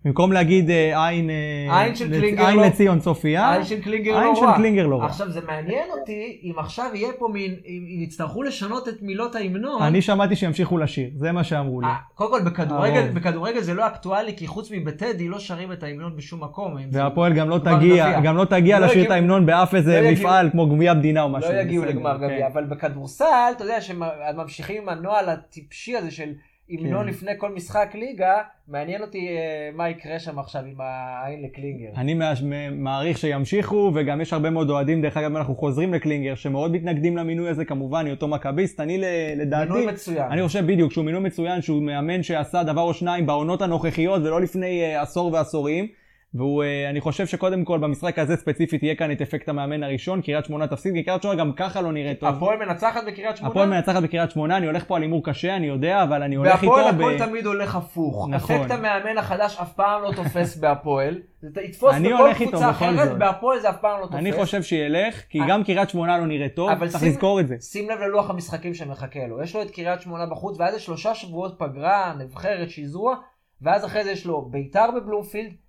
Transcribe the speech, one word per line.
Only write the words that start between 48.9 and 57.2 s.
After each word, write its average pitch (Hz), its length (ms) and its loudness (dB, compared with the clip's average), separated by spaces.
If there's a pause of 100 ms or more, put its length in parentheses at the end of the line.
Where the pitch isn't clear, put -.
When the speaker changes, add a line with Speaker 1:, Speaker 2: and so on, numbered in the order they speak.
Speaker 1:
כאן 156 160 -2
את 139 100 -4
אפקט 147 280 -6
המאמן 147 340 -4
הראשון, 143 380 -4
קריית 147 240 -2
שמונה 151 220 -4
תפסיד, 175 260 -4
כי 170 100 -2
קריית 185 180 -2
שמונה 196 180 -2
גם 151 140 0
ככה 185 280 -4
לא 170 100 -2
נראית 143 280 -4
טוב. 156 100 0
Speaker 2:
הפועל 175 360 0
מנצחת 220 420 -2
בקריית 208 300 -6
שמונה? 226 140 -6
Speaker 1:
הפועל 196 180 4
מנצחת 180 340 2
בקריית 165 280 0
שמונה, 160 260 0
אני 175 80 0
הולך 160 220 -2
פה 185 80 -2
על 160 60 0
הימור 160 240 -2
קשה, 175 300 -2
אני 165 120 -2
יודע, 160 360 2
אבל 143 200 2
אני 139 120 -2
הולך 143 160 6 (100)
Speaker 2:
בהפועל 247 260 8
Speaker 1:
איתו 175 160 4
Speaker 2:
הכל 247 120 4
Speaker 1:
ב- 233 100 0